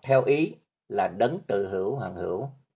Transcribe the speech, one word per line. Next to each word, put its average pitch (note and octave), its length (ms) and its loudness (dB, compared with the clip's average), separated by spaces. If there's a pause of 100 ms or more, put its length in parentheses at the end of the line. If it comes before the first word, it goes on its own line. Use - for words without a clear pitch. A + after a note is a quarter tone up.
theo C3+ 220 4
ý D3 320 2 (340)
là G2 180 0
Đấng A#2 400 0
Tự G2+ 200 0
Hữu G2 280 -2
Hoàn F#2+ 200 -6
Hữu. F2+ 340 -4 (260)